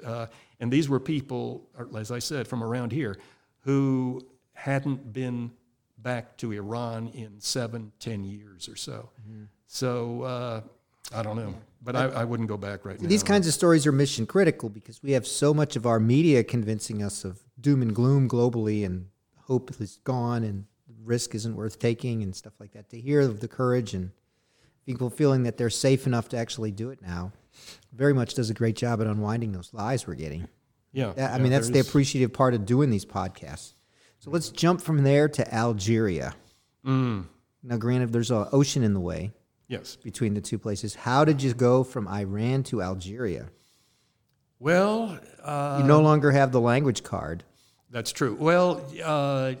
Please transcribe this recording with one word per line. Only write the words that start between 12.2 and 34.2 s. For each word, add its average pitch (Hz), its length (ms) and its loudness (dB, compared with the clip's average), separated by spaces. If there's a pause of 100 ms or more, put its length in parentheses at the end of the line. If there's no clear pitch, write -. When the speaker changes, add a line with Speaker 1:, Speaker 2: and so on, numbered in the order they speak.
Speaker 1:
I - 20 0
wouldn't 113 240 -4
go 104 80 -6
back 98 280 -10
right 95 140 -12
Speaker 2:
these 196 260 2
Speaker 1:
now. - 40 -4
Speaker 2:
kinds 202 180 4
of 156 80 2
stories 165 320 4
are 147 60 4
mission 135 340 2
critical 160 420 2
because 107 340 -16
we 139 100 -2
have 131 140 2
so 147 280 2
much 151 220 2
of 117 100 -2
our 113 140 4
media 131 440 6
convincing 107 580 -4
us 101 220 -8
of 95 160 -10 (200)
doom 139 220 4
and 110 120 0
gloom 127 340 4
globally 113 560 2
and 90 220 -6 (380)
hope 127 260 -2 (100)
is - 240 -10
gone 120 400 -2
and 101 200 -6 (400)
risk 117 300 -2
isn't 110 220 -6
worth 107 220 -8
taking 117 440 -2
and 95 140 -6
stuff - 240 -20
like 104 120 -20
that. 104 180 -20
To 117 100 -16
hear 143 200 4
of 113 200 2
the 113 80 -6
courage 123 460 0
and 92 160 -4 (760)
people 123 240 -4
feeling 135 340 4
that 117 140 -2
they're 117 120 0
safe 135 360 2
enough 123 240 0
to 127 80 -6
actually 113 320 -6
do 110 200 -8
it 131 120 -18
now 90 300 -8 (600)
very 139 220 4
much 120 200 0
does 117 160 0
a 110 40 -2
great 113 220 0
job 117 240 0
at 113 60 0
unwinding 107 460 -2
those 90 220 -12
lies 113 320 -4
we're 85 80 -8
getting. 78 340 -8 (440)
Speaker 1:
Yeah. 123 240 -4
Speaker 2:
That, 131 160 -2
I 127 40 -2
Speaker 1:
Yeah, 131 60 2
Speaker 2:
mean, 127 100 4
that's 127 140 2
Speaker 1:
there 123 80 -4
Speaker 2:
the 139 60 6
Speaker 1:
is. 127 80 0
Speaker 2:
appreciative 131 440 2
part 127 220 2
of 107 100 -2
doing 127 260 2
these 101 140 0
podcasts. - 680 -10 (480)